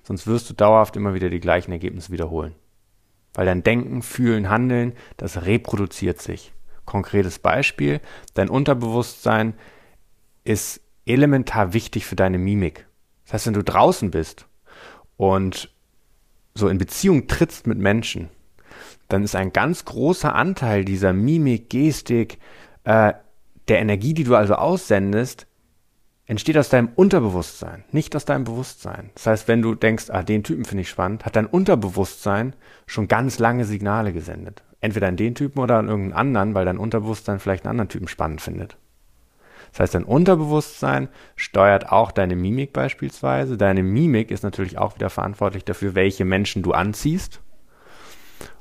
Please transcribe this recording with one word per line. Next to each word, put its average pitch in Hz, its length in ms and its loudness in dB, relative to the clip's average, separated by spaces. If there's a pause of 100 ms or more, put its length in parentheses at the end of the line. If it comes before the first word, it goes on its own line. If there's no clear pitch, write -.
sonst - 240 -10
wirst 113 220 -2
du 107 40 -14
dauerhaft 107 420 6
immer 101 180 -2
wieder 92 160 -2
die 87 100 -4
gleichen 87 320 0
Ergebnisse 85 400 -8
wiederholen. 80 420 -6 (800)
Weil 95 140 -2
dein 90 160 0
Denken, 120 400 0
Fühlen, 113 460 0
Handeln, 120 440 0 (240)
das - 280 -8
reproduziert 98 760 -2
sich. - 320 -14 (320)
Konkretes 98 540 -2
Beispiel, 143 600 0 (360)
dein 98 140 2
Unterbewusstsein 117 1040 0 (880)
ist - 380 -4 (260)
elementar 127 680 2
wichtig - 320 -2
für - 100 -10
deine 95 220 2
Mimik. 95 480 0 (400)
Das - 80 -10
heißt, 208 140 -4
wenn 160 60 2
du 104 100 0
draußen 113 480 2
bist - 360 -6 (680)
und 95 540 0 (840)
so 104 140 0
in 98 100 2
Beziehung 151 500 2
trittst - 380 -2
mit 107 140 -2
Menschen, 101 500 0 (800)
dann 98 160 0
ist 104 120 -4
ein 95 180 -2
ganz 131 320 0
großer 151 480 0
Anteil 117 520 0
dieser 95 280 0
Mimik, 127 560 0
Gestik, 127 680 0 (440)
äh, 110 300 6 (540)
der 107 120 4
Energie, 104 340 0
die 160 100 0
du 123 120 4
also 104 200 4
aussendest, 110 920 0 (800)
entsteht 117 300 -2
aus 147 120 4
deinem 117 260 4
Unterbewusstsein, 95 960 0
nicht 156 240 -2
aus 143 100 -6
deinem 135 200 -2
Bewusstsein. 113 680 -10
Das - 140 -12
heißt, 113 200 2
wenn 117 140 4
du 113 140 0
denkst, 110 340 0
„Ah, 92 140 -2
den 104 200 0
Typen 156 220 -6
finde 98 160 -6
ich 87 80 -8
spannend“, 95 360 -4
hat - 100 -4
dein 110 100 2
Unterbewusstsein 107 1120 0 (320)
schon 104 200 -4
ganz 120 320 2
lange 117 260 2
Signale 104 460 -2
gesendet. 85 520 -12 (180)
Entweder 104 260 0
an 90 100 -2
den 117 180 0
Typen 135 240 -4
oder 123 180 4
an 107 100 0
irgendeinen 101 260 -2
anderen, 107 400 0
weil 95 120 2
dein 92 120 0
Unterbewusstsein 107 600 -4
vielleicht 95 260 -4
einen - 60 -4
anderen 117 180 -2
Typen - 180 -8
spannend 78 340 -6
findet. 85 360 -12 (920)
Das - 100 -4
heißt, 92 140 0
dein 85 80 0
Unterbewusstsein 147 1080 2 (260)
steuert 98 560 4
auch 107 200 4
deine 90 240 0
Mimik 110 360 -2
beispielsweise. 135 840 -4
Deine 95 260 2
Mimik 113 480 2
ist - 120 -6
natürlich 95 340 -6
auch 98 180 -4
wieder 101 140 -4
verantwortlich 98 560 -4
dafür, 98 300 -4
welche 95 280 2
Menschen 95 400 0
du 87 80 0
anziehst. 107 720 -2 (1200)